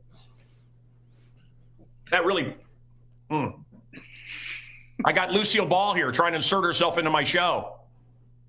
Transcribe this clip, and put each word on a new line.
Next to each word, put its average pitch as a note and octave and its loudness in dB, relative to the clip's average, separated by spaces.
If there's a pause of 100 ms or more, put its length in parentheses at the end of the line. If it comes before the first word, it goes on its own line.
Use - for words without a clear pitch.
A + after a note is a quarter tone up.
(2000)
That F3 2
really, F3 -2 (760)
mm. C#3+ -4 (1500)
I D#3 4
got F3+ 0
Lucille G#3 2
Ball F#3+ 2
here D3 0
trying E3+ 2
to E3 -2
insert F#3+ 0
herself E3+ 0
into D#3 0
my D3+ 2
show. E3 -2 (680)